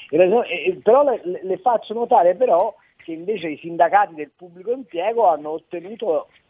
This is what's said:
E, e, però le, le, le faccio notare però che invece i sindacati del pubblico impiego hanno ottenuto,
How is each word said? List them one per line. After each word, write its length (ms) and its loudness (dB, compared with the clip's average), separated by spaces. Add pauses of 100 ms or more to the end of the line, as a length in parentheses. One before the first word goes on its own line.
E, 100 0
e, 640 0
però 200 6
le, 200 0
le, 200 -8
le 140 -4
faccio 360 -2
notare 420 2
però 400 0 (220)
che 160 -14
invece 360 -8
i 80 -8
sindacati 580 0
del 200 -12
pubblico 360 -12
impiego 560 -2
hanno 240 0
ottenuto, 760 -6 (220)